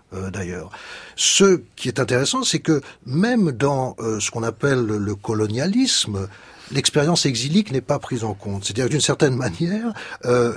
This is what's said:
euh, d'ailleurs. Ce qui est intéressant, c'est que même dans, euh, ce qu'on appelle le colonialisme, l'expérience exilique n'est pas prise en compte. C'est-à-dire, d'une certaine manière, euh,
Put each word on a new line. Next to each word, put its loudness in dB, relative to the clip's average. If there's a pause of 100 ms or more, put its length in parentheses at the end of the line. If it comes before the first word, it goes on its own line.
(140)
euh, -6
d'ailleurs. -8 (460)
Ce 6 (140)
qui -6
est -2
intéressant, 0
c'est 0
que 2 (240)
même 2
dans, 0
euh, -2
ce -4
qu'on -4
appelle 0
le -2
colonialisme, 0 (420)
l'expérience 2
exilique 0
n'est 0
pas -2
prise -4
en -2
compte. -8
C'est-à-dire, -2
d'une 0
certaine 2
manière, -2 (320)
euh, 4